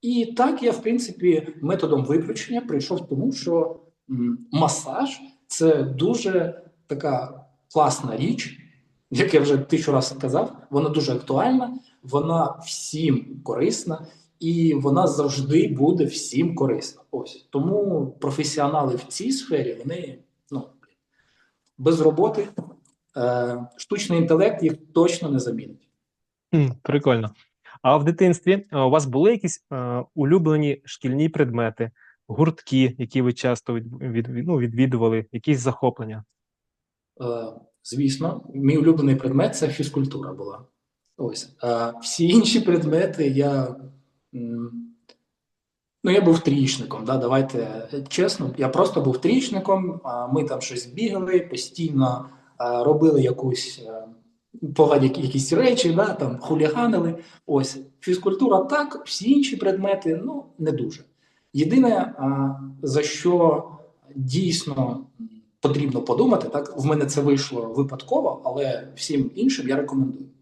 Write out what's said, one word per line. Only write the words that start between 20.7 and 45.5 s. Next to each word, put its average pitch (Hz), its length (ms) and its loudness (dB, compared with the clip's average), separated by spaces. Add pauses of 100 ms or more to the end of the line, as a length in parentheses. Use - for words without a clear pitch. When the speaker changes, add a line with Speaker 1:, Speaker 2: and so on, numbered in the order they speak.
Speaker 1:
без 160 220 2
роботи, 175 480 2 (680)
е, 123 500 -2 (100)
штучний 196 420 -2
інтелект 165 440 4
їх 156 100 2 (200)
точно 170 380 2
не 135 80 0
замінить. 117 500 -8 (640)
Speaker 2:
Хм, 151 140 4 (160)
прикольно. 131 480 2 (520)
А 135 140 6
в 147 80 2
дитинстві, 180 680 2
е, 147 60 -2
у 131 120 4
вас 147 160 4
були 143 240 4
якісь, - 420 -4
е, 123 320 -4 (100)
улюблені 151 680 2
шкільні 139 440 -2
предмети, 117 600 -2 (380)
гуртки, 131 680 0
які 127 240 -2
ви 123 100 2
часто 123 420 -2
від-, 117 260 -8
від-, 117 280 -4
від-, 127 180 -6
ну, 170 120 0
відвідували, 117 760 0
якісь 127 280 0
захоплення? 117 640 -4 (960)
Speaker 1:
Е, 127 40 -10 (600)
звісно, 139 600 -2 (100)
мій 139 220 2
улюблений 151 400 4
предмет — 135 400 0
це 151 120 0
фізкультура 135 640 -4
була. 98 320 -14 (520)
Ось. - 440 -10
А 117 300 -2
всі - 380 -2
інші 226 320 2
предмети 165 680 0
я, 139 480 0 (580)
м, 117 360 -8 (1300)